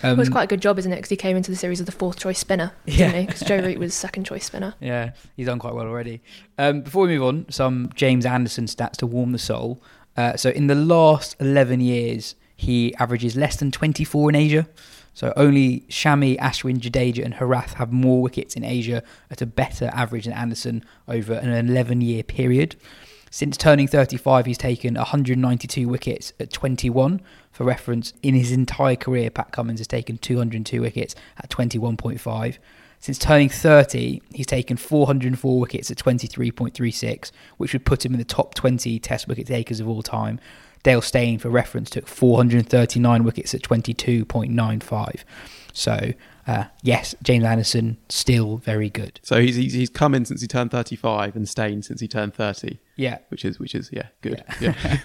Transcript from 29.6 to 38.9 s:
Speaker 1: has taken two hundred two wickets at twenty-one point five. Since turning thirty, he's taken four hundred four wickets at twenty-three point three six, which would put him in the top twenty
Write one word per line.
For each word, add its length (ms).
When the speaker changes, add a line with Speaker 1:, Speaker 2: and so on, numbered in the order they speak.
Speaker 1:
has 60
taken 320
two 180
hundred 300
two 160
wickets 320
at 100
twenty-one 480
point 240
five. 380
Since 180
turning 320
thirty, 720
he's 120
taken 300
four 300
hundred 320
four 220
wickets 300
at 60
twenty-three 560
point 220
three 160
six, 420
which 160
would 140
put 180
him 80
in 60
the 80
top 260
twenty 460